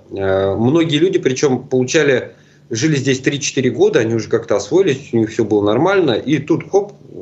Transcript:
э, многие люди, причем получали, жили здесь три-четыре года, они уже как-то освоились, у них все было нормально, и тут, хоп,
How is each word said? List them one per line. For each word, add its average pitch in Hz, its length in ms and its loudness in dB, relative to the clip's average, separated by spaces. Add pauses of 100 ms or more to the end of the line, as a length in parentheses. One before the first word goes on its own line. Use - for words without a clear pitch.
э, 95 460 0
многие 143 420 2
люди, 175 220 2
причем 127 480 0
получали, 127 640 0 (400)
жили 143 240 0
здесь 127 240 0
три-четыре 139 500 -2
года, 131 300 2
они 113 160 0
уже 107 140 -4
как-то 110 260 -2
освоились, 156 580 0
у 120 40 2
них 110 120 2
все 117 160 -2
было 104 180 2
нормально, 147 500 2
и 135 260 -2
тут, - 320 -2
хоп, 202 220 0 (280)